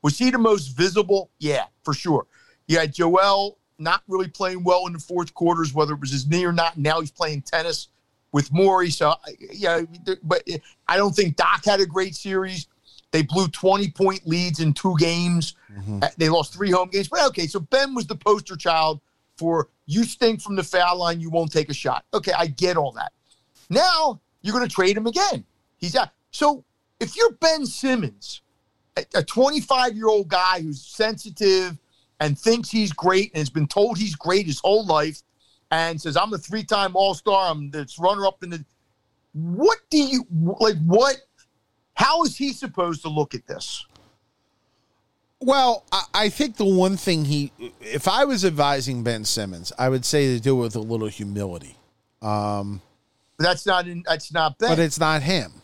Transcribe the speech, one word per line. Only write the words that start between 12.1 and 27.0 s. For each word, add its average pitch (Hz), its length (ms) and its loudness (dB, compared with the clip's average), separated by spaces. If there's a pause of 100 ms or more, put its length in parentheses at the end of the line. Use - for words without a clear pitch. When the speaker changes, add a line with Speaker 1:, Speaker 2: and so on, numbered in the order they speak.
Speaker 1:
series. 190 520 -6 (440)
They 160 120 2
blew 180 240 2
twenty-point 190 800 0
leads 170 320 -2
in 156 140 2
two 185 240 0
games. 170 580 0 (160)
Speaker 2:
Mm-hmm. 101 320 -8
Speaker 1:
Uh, - 140 0
they 160 120 2
lost 160 240 0
three 190 180 -2
home 185 180 2
games. 190 180 -2
But, 311 220 2
okay, 170 180 -4
so 196 120 -6
Ben 269 360 0
was 226 100 -4
the 214 100 -8
poster 202 400 0
child 160 440 0 (380)
for 165 320 -2 (160)
you 190 180 0
stink 226 380 0
from 202 140 -8
the 185 80 -2
foul 180 340 0
line, 170 240 -2
you 165 100 -8
won't 165 200 -2
take 156 180 0
a 147 40 -6
shot. 131 400 -4
Okay, 175 200 -2
I 170 140 0
get 175 300 0
all 139 140 -2
that. - 220 -10 (560)
Now 311 500 2 (220)
you're 208 120 -6
gonna 247 140 0
trade 190 300 2
him 220 100 -2
again. 320 360 0 (340)
He's 175 180 -6
out. 127 140 0 (220)
So 294 320 0 (360)
if - 160 -6